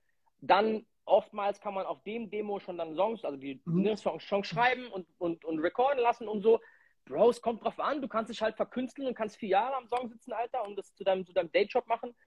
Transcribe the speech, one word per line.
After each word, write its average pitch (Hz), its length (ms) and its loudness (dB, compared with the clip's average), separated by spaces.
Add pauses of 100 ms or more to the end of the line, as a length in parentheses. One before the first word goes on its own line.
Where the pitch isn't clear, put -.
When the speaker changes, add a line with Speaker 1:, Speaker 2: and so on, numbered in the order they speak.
(400)
Speaker 1:
dann 208 460 2 (180)
oftmals 202 560 2
kann 202 140 -8
man 190 100 -4
auf 156 200 -8
dem 220 260 -8
Demo 208 300 -6
schon 180 180 -10
dann 165 160 -6
Songs, 202 300 0
also 143 120 -6
die, 135 280 -10
Speaker 2:
Mhm. 170 180 0
Speaker 1:
ne, 208 140 2
Songs, 165 280 -4
Songs 202 220 -2
schreiben 247 400 0
und, 196 200 -10 (120)
und, 170 260 -4
und 160 140 -4
recorden 254 400 2
lassen 233 300 2
und 214 140 -4
so. 220 180 6 (440)
Bro, 165 260 4
es 233 120 -6
kommt 226 220 -4
drauf - 160 -2
an, 269 200 0
du 262 60 -6
kannst 220 240 -4
dich 226 100 -10
halt 220 140 0
verkünsteln 254 540 -4
und 240 60 -4
kannst 220 220 -6
vier 226 120 -8
Jahre 220 260 2
am 247 140 -6
Song 247 200 -2
sitzen, 240 240 -14
Alter, 233 320 -4
und 202 120 -10
das - 180 -12
zu - 80 -16
deinem, 190 240 2
zu 180 60 -20
deinem 175 180 0
Dayjob 202 380 2
machen, 233 260 -2 (120)